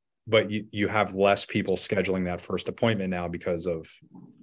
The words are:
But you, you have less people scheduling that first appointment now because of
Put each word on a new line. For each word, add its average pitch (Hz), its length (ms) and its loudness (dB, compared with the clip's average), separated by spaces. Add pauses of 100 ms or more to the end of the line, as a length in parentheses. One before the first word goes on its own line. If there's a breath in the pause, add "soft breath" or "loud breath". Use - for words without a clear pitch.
(260)
But 107 240 4
you, 107 220 -2
you 104 160 0
have 98 260 0
less 98 300 4
people 95 320 0
scheduling 95 480 0
that 87 160 -4
first - 280 -6
appointment 95 420 0
now 87 180 -2
because 87 380 -4
of 82 220 -4 (540)